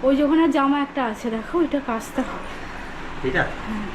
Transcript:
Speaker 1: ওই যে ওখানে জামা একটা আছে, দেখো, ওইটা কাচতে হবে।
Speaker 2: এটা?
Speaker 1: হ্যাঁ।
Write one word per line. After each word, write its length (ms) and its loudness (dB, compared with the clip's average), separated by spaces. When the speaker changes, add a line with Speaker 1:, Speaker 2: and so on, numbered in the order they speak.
Speaker 1:
ওই 100 8
যে 100 4
ওখানে 180 6
জামা 300 4
একটা 240 -2
আছে, 240 -6
দেখো, 280 -6
ওইটা 160 2
কাচতে 400 -4
হবে। 200 -8
Speaker 2:
এটা? 160 2
Speaker 1:
হ্যাঁ। 280 -4